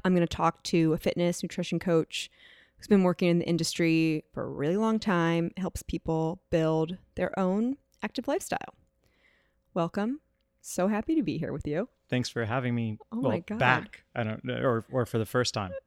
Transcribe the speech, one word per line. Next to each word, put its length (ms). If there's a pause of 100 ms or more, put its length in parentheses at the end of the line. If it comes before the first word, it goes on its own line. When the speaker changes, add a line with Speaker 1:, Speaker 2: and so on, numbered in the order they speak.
Speaker 1:
I'm 80
gonna 140
talk 380
to 280
a 40
fitness 460
nutrition 360
coach 520 (460)
who's 100
been 160
working 240
in 120
the 80
industry 760 (100)
for 100
a 60
really 280
long 220
time, 580
helps 260
people 560 (100)
build 480 (180)
their 220
own 380 (260)
active 280
lifestyle. 460 (1000)
Welcome. 440 (420)
So 260
happy 280
to 80
be 160
here 120
with 140
you. 240 (180)
Speaker 2:
Thanks 220
for 160
having 300
me. 240 (120)
Speaker 1:
Oh 100
Speaker 2:
Well, 100
Speaker 1:
my 80
God. 180
Speaker 2:
back. 460 (120)
I 60
don't 240
know, 80
or, 380
or 160
for 100
the 80
first 300
time. 160 (160)